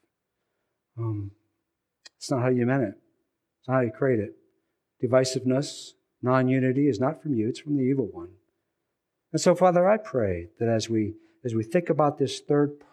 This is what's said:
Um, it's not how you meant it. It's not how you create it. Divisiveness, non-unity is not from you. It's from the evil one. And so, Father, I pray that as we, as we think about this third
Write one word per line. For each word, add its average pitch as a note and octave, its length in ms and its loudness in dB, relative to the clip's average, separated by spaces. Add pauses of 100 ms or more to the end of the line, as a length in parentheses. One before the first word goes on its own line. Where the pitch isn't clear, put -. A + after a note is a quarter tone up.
(960)
Um, G#2 360 -6 (880)
it's - 120 -14
not C3 120 0
how B2+ 80 0
you B2 180 2
meant C3+ 160 2
it. - 100 -4 (680)
It's - 80 -16
not B2+ 80 0
how C3 60 4
you A#2 100 -2
create C3 280 0
it. G2+ 160 -6 (680)
Divisiveness, C3 920 0 (280)
non-unity C3 680 2
is A2+ 120 0
not C3+ 220 -2
from D3+ 120 -4
you. A2+ 160 0
It's B2+ 100 -8
from D3 180 -4
the C3+ 60 0
evil C3 220 0
one. - 240 -12 (1000)
And D#3+ 100 -2
so, F3+ 140 4
Father, F3+ 340 4
I G#3+ 80 4
pray F#2+ 520 -4 (100)
that A#2 100 0
as A2+ 220 0
we, A2 240 -2 (280)
as A#2 120 -4
we A2 80 -2
think F3 260 -2
about C#3+ 300 2
this C3 200 -2
third D3 400 0 (140)